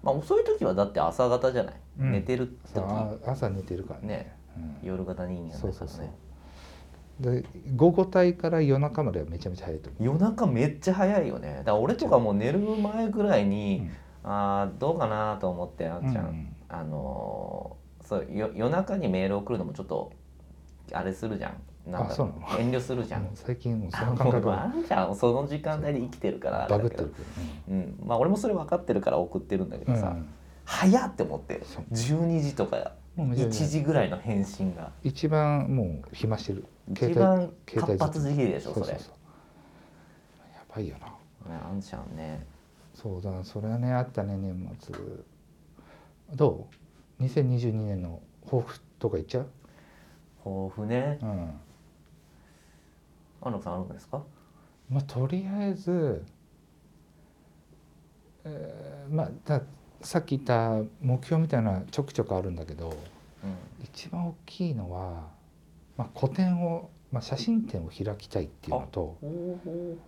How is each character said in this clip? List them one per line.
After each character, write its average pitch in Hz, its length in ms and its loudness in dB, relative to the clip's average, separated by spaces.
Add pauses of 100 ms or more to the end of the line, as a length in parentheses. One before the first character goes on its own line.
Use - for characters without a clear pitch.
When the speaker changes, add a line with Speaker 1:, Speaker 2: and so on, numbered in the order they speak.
Speaker 1:
ま 139 100 2
あ、 - 20 4
遅 359 240 2
い 480 60 6
時 427 200 2
は - 100 4
だ 202 100 4
っ - 80 -4
て - 80 2
朝 120 280 4
方 123 220 4
じ 123 80 0
ゃ 104 60 2
な - 80 -6
い？ - 20 -16 (240)
Speaker 2:
う 135 60 0
ん。 131 80 2
Speaker 1:
寝 101 80 2
て 127 160 0
る 123 100 0
時。 127 100 -12 (180)
Speaker 2:
そ 98 80 2
う、 - 20 0
あ、 107 320 -2 (100)
朝 127 240 0
寝 95 120 -2
て 90 140 -6
る 92 60 -6
か - 120 -8
ら - 60 -12
ね。 104 80 -8
Speaker 1:
ね。 - 280 -8 (460)
Speaker 2:
う - 20 -12
ん。 90 40 -6
Speaker 1:
夜 92 160 -4
型 90 220 -6
人 87 220 -6
間 - 20 -10
だ 78 80 -10
か - 80 -2
ら 92 60 -2
ね。 - 40 -8
Speaker 2:
そ - 80 -10
う 78 40 -8
そ - 80 -12
う - 20 -
そ - 60 -8
う。 - 40 -8 (1080)
で、 123 260 2 (300)
午 151 160 10
後 185 120 6
帯 180 340 6
か 165 140 0
ら 165 120 6
夜 135 160 6
中 147 240 2
ま 120 80 2
で 87 100 0
は 73 60 -4
め 85 120 -6
ち 95 100 -4
ゃ - 20 -2
め 90 60 -6
ち - 60 -10
ゃ - 40 -10
早 80 100 -4
い 76 40 -6
と - 100 -12
思 - 80 -12
う。 110 60 0
Speaker 1:
夜 143 160 4
中 220 260 4
め 131 220 4
っ 151 100 -4
ち 190 140 2
ゃ - 20 4
早 196 300 4
い - 20 0
よ - 140 -4
ね。 73 160 -6
だ - 80 -8
か 110 80 4
ら 104 40 6
俺 117 200 4
と 311 120 0
か 127 120 10
も 110 140 4
寝 110 180 4
る 185 80 4
前 214 480 0
ぐ 208 160 2
ら 180 140 6
い 101 80 4
に、 101 340 2
Speaker 2:
う - 20 -2
ん。 85 80 -4 (400)
Speaker 1:
あ 101 460 2
ー、 - 20 -12
ど 147 140 2
う 175 60 0
か 120 100 2
な 107 320 0
と 95 80 0
思 87 180 -2
っ - 60 -14
て、 - 160 -4
あ 85 100 -4
ん 131 140 0
ち 117 40 0
ゃ 98 60 0
ん。 82 40 -2
Speaker 2:
う - 20 -4
ん - 20 -6
う 80 40 -6
ん。 78 200 -8 (140)
Speaker 1:
あ 85 160 -8
の 53 920 -6 (260)
ー、 - 40 -18
そ 101 120 -2
う、 - 140 -4
よ-、 107 220 -2
夜 113 160 0
中 190 280 0
に 147 100 0
メ 92 180 2
ー - 20 0
ル 101 100 0
送 101 160 -2
る 110 40 -2
の 90 60 -2
も - 80 -6
ち - 80 -10
ょ - 20 -8
っ - 40 -8
と、 - 260 -4 (800)
あ 90 100 -4
れ 95 100 -2
す 107 140 -6
る 107 120 -2
じ - 60 -4
ゃ - 40 -4
ん。 - 60 -8 (360)
な 90 100 -2
ん - 60 2
か、 - 40 -4
Speaker 2:
あ、 - 60 -2
そ 131 80 4
う - 20 2
な 76 60 -4 (220)
の？ - 40 2
Speaker 1:
遠 120 140 2
慮 127 80 2
す 127 120 -6
る 123 120 0
じ - 100 -6
ゃ 107 60 0
ん。 - 20 -2
Speaker 2:
も 95 60 -4
う - 60 -6
最 - 220 -4
近 117 220 -2
も 101 80 -2
う 87 60 -6
そ - 120 -2
の 120 120 2
感 127 160 6
覚 104 160 4
は。 98 160 2
Speaker 1:
あ、 - 20 0
も 254 80 -2
う 330 40 0
あ - 20 0
ん 339 40 0
ち - 80 0
ゃ - 160 4
ん - 60 0
そ 120 180 4
の 139 140 2
時 147 140 -4
間 151 180 -2
帯 147 140 0
に 127 180 -2
生 - 80 -14
き - 20 -10
て - 80 0
る - 120 -2
か - 100 -2
ら 60 140 0
あ - 20 -2
れ 104 160 4
だ 117 80 2
け - 60 -8
ど。 80 80 0
Speaker 2:
バ 71 40 -4
グ - 40 -8
っ - 20 -16
て - 60 -14
る - 60 -10 (400)
け 95 40 -8
ど。 95 60 0
う - 20 4
ん。 - 20 2
Speaker 1:
う - 20 -2
ん。 - 140 -6 (120)
ま 117 80 2
あ、 - 20 4
俺 143 100 6
も 202 80 6
そ 220 120 0
れ 208 60 2
分 160 120 -2
か - 100 2
っ 175 80 -2
て - 80 0
る - 80 4
か - 120 2
ら 69 60 4
送 185 200 -2
っ - 20 0
て - 160 -2
る 92 100 0
ん - 40 -8
だ - 80 -8
け - 60 -10
ど 127 100 4
さ。 104 140 2
Speaker 2:
う 87 60 -2
ん - 20 -6
う - 60 -6
ん。 76 60 -10 (360)
Speaker 1:
早 190 420 6
っ！ 190 40 -2
っ - 40 -14
て - 80 0
思 - 140 0
っ - 40 -6
て。 - 240 -8
Speaker 2:
そ - 160 -12
う。 76 120 -10
Speaker 1:
十 120 240 2
二 170 260 2
時 143 140 -2
と - 100 2
か、 - 240 -4 (240)
Speaker 2:
も 170 80 -2
う 135 60 2
め 120 80 2
ち 127 80 4
ゃ - 20 2
め 110 60 2
ち 110 100 0
ゃ 151 40 4
Speaker 1:
一 147 40 0
時 151 120 2
ぐ 151 100 2
ら 135 120 6
い 90 60 0
の 90 80 -4
返 117 260 0
信 - 300 -2
が。 160 160 -10 (140)
Speaker 2:
一 151 240 0
番 147 480 4
も 113 80 4
う 80 180 -4 (100)
暇 110 260 0
し - 80 -8
て 98 80 -2
る。 95 100 -8 (260)
Speaker 1:
一 123 240 0
番 180 380 6 (160)
Speaker 2:
携 - 0 -
帯、 - 0 -
携 110 160 0
帯 - 20 0
ず - 0 -
っ - 0 -
と。 - 0 -
Speaker 1:
活 98 180 4
発 156 160 0 (100)
時 147 60 2
期 131 100 4
で 85 140 0
し - 60 -10
ょ、 - 80 -6
そ 107 60 2
れ。 - 60 -2
Speaker 2:
そ - 60 -4
う - 20 -2
そ - 0 -
う - 40 -8
そ - 120 -14
う。 - 20 -20 (1400)
や - 100 -20 (100)
ば 113 60 -6
い 92 80 -2
よ 69 100 -10
な。 - 80 -16 (480)
Speaker 1:
ね、 78 60 -10 (100)
あ - 20 -6
ん 98 80 -4
ち - 140 -12
ゃ 60 60 -10
ん - 160 -12
ね。 78 280 -10 (500)
Speaker 2:
そ 95 240 -8
う 90 40 -10
だ、 92 220 -6
そ 104 160 -8
れ 107 80 -4
は 117 100 0
ね、 123 140 0
あ 123 80 2
っ 127 100 -4
た 104 140 -2
ね、 98 120 -2
年 92 440 -6
末。 - 120 -16 (1400)
ど - 340 4
う？ - 60 -20 (480)
二 127 60 2
千 135 200 4
二 120 120 2
十 117 100 2
二 107 160 0
年 98 160 -2
の 85 180 -8 (240)
抱 123 160 2
負 - 200 -8 (180)
と 113 100 0
か - 80 0
言 80 80 -2
っ - 40 -14
ち 127 100 -2
ゃ 131 40 0
う？ 143 40 -6 (960)
Speaker 1:
抱 95 260 -4
負 107 180 -6
ね。 135 360 0
Speaker 2:
う 110 40 -4
ん。 85 340 -4 (1800)
Speaker 1:
安 - 100 -4
楽 101 100 -6
さ 87 100 -6
ん - 20 -4
あ - 40 -4
る 92 60 -4
ん - 40 -10
で - 120 -12
す - 80 -20
か？ 143 140 -6 (680)
Speaker 2:
ま 131 100 0
あ、 139 40 0
と 127 240 -2
り 185 200 -2
あ 202 200 -2
え 196 80 0
ず、 147 500 0 (2250)
え 143 640 -12
ー、 147 60 -2
ま 160 100 2
あ、 - 60 -6 (140)
だ-、 147 160 2 (400)
さ - 200 0
っ 160 40 -10
き 139 120 0
言 131 40 0
っ - 20 -12
た 113 400 4 (180)
目 127 220 2
標 160 200 2
み 160 60 2
た 139 100 2
い 117 40 4
な 107 100 2
の 95 60 2
は 95 120 -4
ち - 100 -4
ょ 139 40 0
く 139 80 -10
ち - 80 0
ょ - 40 2
く 101 100 -2
あ 92 60 2
る 92 100 -2
ん 87 60 -4
だ 80 80 -6
け 78 100 -10
ど、 82 140 -8
Speaker 1:
う 80 40 -6
ん。 78 40 -8 (880)
Speaker 2:
一 - 240 -16
番 175 200 -4
大 165 60 -6 (120)
き 175 240 -2
い 139 40 0
の 92 160 -4
は、 90 380 -6 (680)
ま 123 100 -2
あ、 - 80 -14
個 135 140 0
展 180 360 2
を、 170 240 -2 (240)
ま 123 80 -2
あ、 - 20 -12
写 - 140 -4
真 226 280 2
展 87 180 -4
を 82 60 -8
開 104 280 -6
き - 100 -16
た - 140 -2
い 82 40 -2
っ - 40 -8
て - 220 -12
い - 20 0
う 127 80 0
の - 100 -12
と、 82 320 -4
Speaker 1:
あ、 147 40 -10
ほ 175 380 -6
う - 0 -
ほ 170 60 -8 (220)
う。 165 160 -10